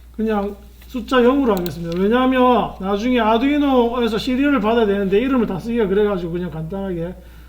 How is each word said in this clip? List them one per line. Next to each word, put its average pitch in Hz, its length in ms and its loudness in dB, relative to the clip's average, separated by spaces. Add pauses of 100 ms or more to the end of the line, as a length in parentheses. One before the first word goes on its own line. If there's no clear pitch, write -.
(160)
그냥 208 420 -4 (300)
숫자 254 340 0
영으로 240 360 4
하겠습니다. 170 420 -6
왜냐하면 247 800 2
나중에 208 400 0
아두이노에서 240 960 2
시리얼을 262 440 0
받아야 226 240 2
되는데 196 340 0
이름을 254 260 0
다 185 140 -6
쓰기가 233 280 -2
그래가지고 190 440 -2
그냥 175 200 -6
간단하게 175 640 -8 (340)